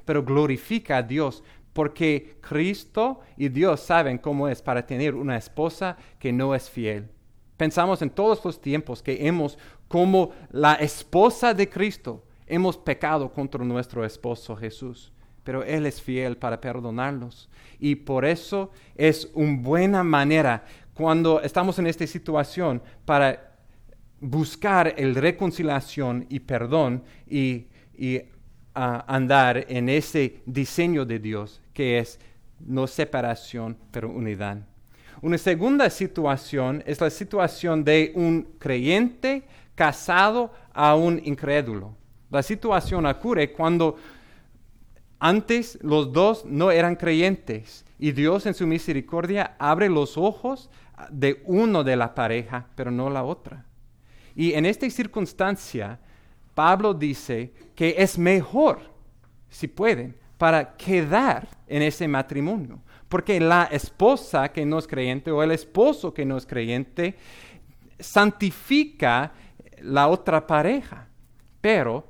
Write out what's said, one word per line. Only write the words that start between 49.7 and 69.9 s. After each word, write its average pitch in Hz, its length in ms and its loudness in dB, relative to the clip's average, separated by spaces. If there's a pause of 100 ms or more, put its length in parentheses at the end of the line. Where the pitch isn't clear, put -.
los 151 300 0
ojos 220 520 -4 (400)
de 139 360 0
uno 190 380 4
de 131 120 2
la 120 180 0
pareja, 120 600 -4
pero 123 160 -6
no 123 200 -2
la 139 120 -4
otra. 131 420 -10 (680)
Y 165 180 0
en 151 140 2
esta 196 240 0
circunstancia, 185 1080 -4 (560)
Pablo 190 380 4
dice 131 600 -4 (220)
que 165 220 2
es 190 220 2
mejor, 190 640 2 (680)
si - 200 -10
pueden, 147 480 -2 (200)
para 165 400 2
quedar 180 720 0 (180)
en 147 160 0
ese 151 260 -2
matrimonio. 143 720 -4 (280)
Porque 180 320 0
la 170 300 6
esposa 151 800 2
que 151 160 -4
no 151 120 0
es 156 80 -6
creyente 131 440 -4
o 151 120 2
el 160 100 2
esposo 185 600 2
que 156 140 -4
no 135 100 -2
es 127 80 -8
creyente 131 720 -4 (800)
santifica 202 1300 2 (480)
la 139 280 2